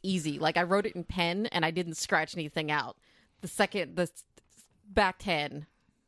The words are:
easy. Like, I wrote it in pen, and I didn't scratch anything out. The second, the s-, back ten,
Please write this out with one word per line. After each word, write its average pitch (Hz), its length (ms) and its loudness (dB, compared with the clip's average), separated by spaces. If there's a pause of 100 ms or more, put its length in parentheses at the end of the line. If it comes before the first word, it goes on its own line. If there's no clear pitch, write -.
easy. 156 360 0
Like, 160 200 2
I 175 60 4
wrote 196 200 4
it 220 100 -6
in 175 100 -6
pen, 180 420 0
and 165 180 0
I 160 60 2
didn't 170 240 -4
scratch 160 420 0
anything 151 340 -4
out. 143 280 -2 (420)
The - 80 -10
second, 175 480 0
the 175 60 2
s-, - 220 -4 (640)
back 196 340 2
ten, 147 460 -2 (420)